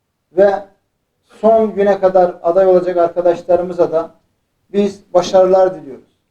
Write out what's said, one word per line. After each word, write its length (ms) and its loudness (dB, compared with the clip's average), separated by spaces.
ve 320 0
son 500 0
güne 260 -2
kadar 420 0
aday 240 0
olacak 300 2
arkadaşlarımıza 960 -2
da 180 -4
biz 280 -4
başarılar 600 2
diliyoruz. 440 -20